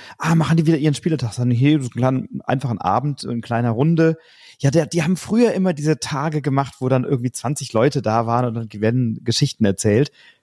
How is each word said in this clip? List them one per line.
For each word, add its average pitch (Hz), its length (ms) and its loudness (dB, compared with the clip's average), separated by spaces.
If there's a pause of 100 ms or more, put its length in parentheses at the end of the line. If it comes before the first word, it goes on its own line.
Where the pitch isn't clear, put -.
(160)
„Ah, 160 180 0
machen 160 220 2
die 160 100 2
wieder 165 100 4
ihren 147 160 2
Spieltag?“ 143 400 -4
Sagen, 123 160 -2
„Hier, 139 300 4
so 135 60 -4
einen 117 40 -10
kleinen, 131 540 -2
einfachen 123 340 -2
Abend 127 460 -2
in 117 180 -6
kleiner 117 300 -2
Runde.“ 160 460 2 (420)
Ja, 139 120 2
der, 151 140 2
die 170 180 -2
haben 175 140 0
früher 226 360 2
immer 185 200 0
diese 151 260 -2
Tage 151 420 -4
gemacht, 135 380 -2
wo 127 100 -2
dann 127 160 2
irgendwie 123 260 -2
zwanzig 143 420 -6
Leute 131 280 2
da 117 260 0
waren 120 180 2
und 117 80 -4
dann 110 280 -8
werden 117 420 0
Geschichten - 420 0
erzählt. 104 460 2 (320)